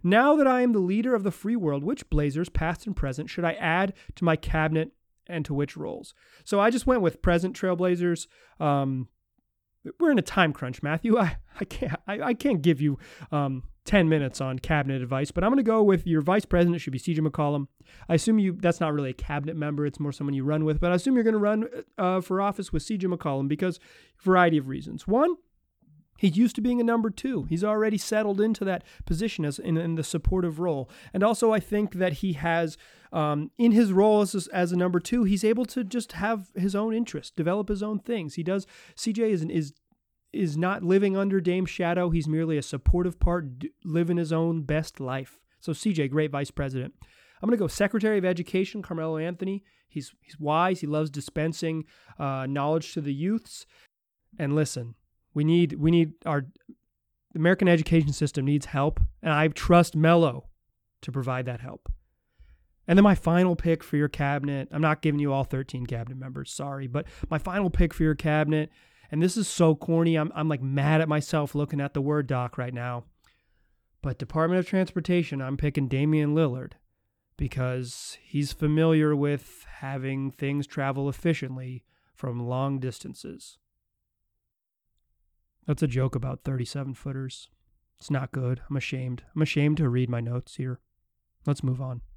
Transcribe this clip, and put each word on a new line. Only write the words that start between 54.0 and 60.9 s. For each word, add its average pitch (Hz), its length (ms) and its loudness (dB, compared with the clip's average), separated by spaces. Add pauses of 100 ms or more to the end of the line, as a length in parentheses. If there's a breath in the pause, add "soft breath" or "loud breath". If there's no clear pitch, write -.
And 143 160 0
listen, 131 400 -2 (400)
we 147 80 0
need, 165 300 4
we 156 180 2
need 165 220 4 (120)
our, 143 220 -2 (840)
the 165 60 -6
American 185 280 4
education 160 440 4
system 139 340 -2
needs 143 200 0
help, 147 340 -2 (220)
and 160 120 0
I 156 160 4
trust 170 460 4
Melo 160 540 4 (520)